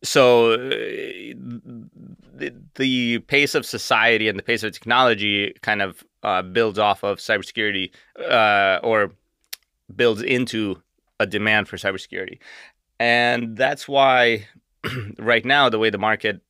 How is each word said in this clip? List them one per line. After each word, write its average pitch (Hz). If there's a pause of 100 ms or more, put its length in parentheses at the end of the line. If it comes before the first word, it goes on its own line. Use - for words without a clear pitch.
so, 123
uh, 113 (1800)
the, - (220)
the 123
pace 143
of 131
society 110
and 98
the 98
pace 113
of 107
technology 104
kind 104
of, 95 (180)
uh, 92
builds 98
off 104
of 101
cybersecurity, 101 (400)
uh, 101
or 107 (880)
builds 113
into 113 (380)
a 107
demand 104
for -
cybersecurity. 95 (600)
And 120
that's 135
why 127 (360)
<clears throat> 110
right 113
now, 139
the 110
way 110
the 101
market 107